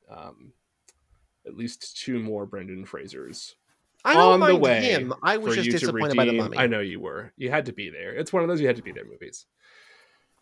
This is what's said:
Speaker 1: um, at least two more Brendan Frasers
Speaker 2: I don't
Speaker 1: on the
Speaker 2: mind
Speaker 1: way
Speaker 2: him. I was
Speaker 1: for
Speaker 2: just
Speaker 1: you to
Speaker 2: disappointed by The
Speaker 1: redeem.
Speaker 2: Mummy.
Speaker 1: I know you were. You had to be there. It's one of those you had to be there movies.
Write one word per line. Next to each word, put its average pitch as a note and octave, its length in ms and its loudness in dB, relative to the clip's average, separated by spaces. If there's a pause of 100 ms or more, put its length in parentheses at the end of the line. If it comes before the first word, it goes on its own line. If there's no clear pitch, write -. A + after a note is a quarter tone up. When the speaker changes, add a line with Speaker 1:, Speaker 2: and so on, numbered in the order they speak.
Speaker 1:
um, - 440 -20 (920)
at - 100 -16
least - 460 -12
two B2 180 -4
more G#2+ 260 -6
Brendan F#2+ 400 -14
Frasers - 680 -16 (500)
Speaker 2:
I C#4 80 6
don't F#4 220 10
Speaker 1:
on F#4 40 4
the D#4 140 6
Speaker 2:
mind - 80 4
Speaker 1:
way A#2+ 200 4
Speaker 2:
him. C#3 400 0
I G3 160 4
was A3 100 -4
Speaker 1:
for - 80 2
Speaker 2:
just F#3 100 0
Speaker 1:
you A#2+ 80 2
to - 60 2
Speaker 2:
disappointed C#3 360 0
by B2+ 80 4
The A#2+ 80 2
Speaker 1:
redeem. A2+ 120 2
Speaker 2:
Mummy. - 140 -4
Speaker 1:
I B2+ 100 2
know A2+ 120 0
you G2 220 -6
were. F#2 340 -10
You C3 160 -6
had D3 140 0
to B2 80 -10
be G2 160 -12
there. F2 260 -12
It's D#3 160 -8
one F#3 120 0
of E3 60 0
those E3 120 -2
you C#3 60 2
had A#2+ 100 2
to A2+ 40 -14
be F2 120 -14
there - 120 -14
movies. - 400 -20 (960)